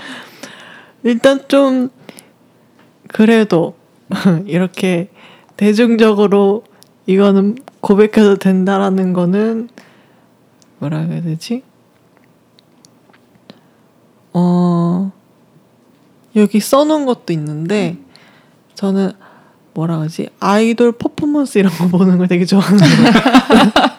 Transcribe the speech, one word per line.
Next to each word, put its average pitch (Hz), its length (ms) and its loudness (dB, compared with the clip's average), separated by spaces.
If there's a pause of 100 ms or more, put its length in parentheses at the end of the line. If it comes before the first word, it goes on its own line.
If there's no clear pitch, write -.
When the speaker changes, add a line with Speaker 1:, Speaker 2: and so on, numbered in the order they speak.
(1040)
Speaker 1:
일단 262 460 2
좀 262 400 0 (1200)
그래도 214 680 2 (360)
<laughs> 190 360 -2
이렇게 180 640 -4 (460)
대중적으로 208 1080 2 (420)
이거는 196 500 2 (240)
고백해도 208 560 2
된다라는 190 760 0
거는 214 540 -2 (1080)
뭐라 156 280 -6
그래야 160 160 -6
되지? 175 400 -8 (2750)
어, 175 760 0 (1300)
여기 208 240 2
써놓은 294 460 0
것도 240 260 -4
있는데 165 640 -4
Speaker 2:
음. - 60 -20 (680)
Speaker 1:
저는 196 380 -2 (640)
뭐라 160 240 -4
그러지? 156 300 -8 (120)
아이돌 226 520 2
퍼포먼스 294 640 -4
이런 190 140 2
거 165 160 -2
보는 180 300 2
걸 180 100 0
되게 180 160 0
좋아하는 196 340 2
것 233 340 4
같아요. 247 500 4 (360)